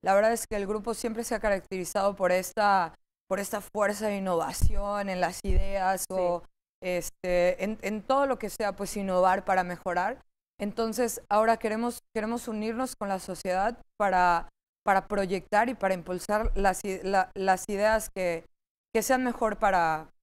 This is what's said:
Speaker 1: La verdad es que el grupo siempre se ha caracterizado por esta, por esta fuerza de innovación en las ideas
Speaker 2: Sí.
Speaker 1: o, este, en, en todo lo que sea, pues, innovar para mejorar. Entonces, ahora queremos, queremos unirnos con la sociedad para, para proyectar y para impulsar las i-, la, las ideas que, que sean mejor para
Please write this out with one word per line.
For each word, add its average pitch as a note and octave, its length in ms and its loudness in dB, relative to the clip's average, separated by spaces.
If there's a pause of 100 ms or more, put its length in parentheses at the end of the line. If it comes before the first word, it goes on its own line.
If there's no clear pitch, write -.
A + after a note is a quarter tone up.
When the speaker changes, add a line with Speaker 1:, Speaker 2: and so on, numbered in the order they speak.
Speaker 1:
La F#3+ 120 2
verdad G#3+ 180 6
es A#3 160 -4
que G#3+ 80 -6
el G3+ 120 -2
grupo G#3+ 260 -4
siempre A3+ 320 -4
se A#3 100 -2
ha G3+ 40 -4
caracterizado G3 760 -2
por F3+ 160 0
esta, F#3 640 2 (340)
por F#3+ 120 -2
esta G3+ 220 -6
fuerza G#3 460 -2
de G3+ 100 -2
innovación G3 920 0
en F3+ 120 -2
las F3 220 -2
ideas F#3+ 640 2
Speaker 2:
Sí. F#3 100 -8
Speaker 1:
o, F3 240 0 (400)
este, F3+ 840 0
en, G#3+ 200 -4
en G3+ 180 -4
todo C4+ 240 2
lo C4 140 -2
que G#3 100 -8
sea, G3+ 260 -4
pues, G3+ 220 -8
innovar F#3+ 480 2
para F#3 180 2
mejorar. F3+ 580 -4 (360)
Entonces, A3+ 720 -4
ahora A3 280 4
queremos, A3+ 420 -4 (140)
queremos A3+ 340 -4
unirnos A3+ 480 -6
con G3+ 120 -6
la F#3+ 120 -2
sociedad F#3+ 580 -2 (200)
para, F3+ 520 2 (340)
para F#3+ 240 2
proyectar G3+ 640 0
y B3 60 -4
para F#3+ 180 0
impulsar F#3 600 -2
las G3 280 2
i-, F#3+ 200 -6
la, F#3+ 320 2
las F#3+ 340 0
ideas G#3+ 400 0
que, E3+ 360 -4 (480)
que A3 100 2
sean B3+ 200 2
mejor A#3+ 340 0
para E3 500 2 (160)